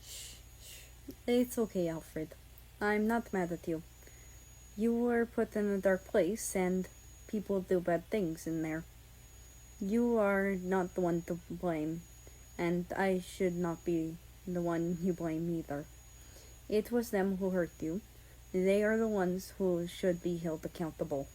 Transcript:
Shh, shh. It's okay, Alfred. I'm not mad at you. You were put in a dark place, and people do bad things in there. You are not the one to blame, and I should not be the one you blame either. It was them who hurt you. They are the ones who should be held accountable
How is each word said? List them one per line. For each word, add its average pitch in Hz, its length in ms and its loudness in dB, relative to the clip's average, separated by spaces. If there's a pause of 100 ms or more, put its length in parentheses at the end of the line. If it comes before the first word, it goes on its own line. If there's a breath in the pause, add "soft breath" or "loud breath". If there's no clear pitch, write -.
Shh, - 320 -14 (280)
shh. - 500 -18 (120)
It's 247 320 2
okay, 202 300 0
Alfred. 160 420 -6 (520)
I'm 208 260 2
not 233 260 0
mad 180 180 0
at 170 160 -6
you. 165 160 -2 (920 loud breath)
You 226 180 2
were 233 320 2
put 226 300 -2
in 208 140 2
a 202 80 2
dark 190 280 2
place, 196 500 0
and 185 320 2 (400)
people 196 340 -2
do 185 180 2
bad 170 300 0
things 170 360 -2
in 160 160 -2
there. 160 220 -4 (960)
You 233 380 2
are 196 380 4
not 180 400 0
the - 60 0
one 175 260 2
to 175 120 -4 (100)
blame, 165 520 -2 (560 loud breath)
and 175 280 2 (100)
I 190 300 2
should 185 300 0
not 170 300 -2
be 165 320 0 (300)
the 175 140 -2
one 170 400 0
you 180 120 2
blame 165 360 -2
either. 156 360 -4 (840 loud breath)
It 214 220 2
was 233 180 0
them 196 280 2
who 190 140 0
hurt 175 280 2
you. 160 220 -2 (520 loud breath)
They 190 300 4
are 214 140 4
the 226 100 2
ones 185 500 0
who 175 300 2
should 175 340 0
be 175 160 -2
held 165 280 -2
accountable 156 680 -4